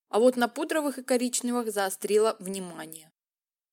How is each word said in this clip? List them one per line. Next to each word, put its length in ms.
а 120
вот 160
на 120
пудровых 480
и 60
коричневых 680
заострила 680
внимание. 760